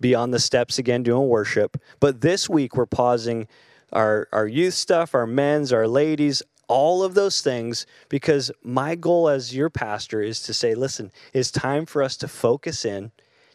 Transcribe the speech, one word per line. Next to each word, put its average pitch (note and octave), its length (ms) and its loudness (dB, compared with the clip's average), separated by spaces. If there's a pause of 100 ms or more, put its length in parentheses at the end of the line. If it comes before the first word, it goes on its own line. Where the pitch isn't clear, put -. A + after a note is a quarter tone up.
be B2 140 4
on A#2+ 180 0
the A#2+ 80 0
steps B2 380 0
again B2 260 0
doing B2 240 2
worship. G#2 480 0 (240)
But C3+ 200 2
this E3+ 280 0
week, D3 280 0
we're A#2+ 100 2
pausing A#2 600 0 (460)
our, G#2+ 400 2
our G#2+ 160 0
youth E3+ 260 0
stuff, E3+ 400 0
our A#2 120 0
men's, C#3 460 0
our A2+ 140 4
ladies, D3 560 2 (240)
all D#3 360 2
of F#3 120 -2
those G3 260 2
things, A#2+ 440 -4 (240)
because C#3 440 0 (100)
my C3+ 320 -4
goal E3+ 340 2
as C3 260 -2
your C#3+ 140 0
pastor G#2+ 540 -4
is A2 180 -4
to - 140 -8
say, A2+ 200 0
"Listen, B2 360 -4 (220)
it's B2+ 180 0
time C#3+ 340 -2
for D3+ 160 -4
us C3 180 -2
to - 100 -10
focus - 560 -2
in, G2+ 260 -6 (440)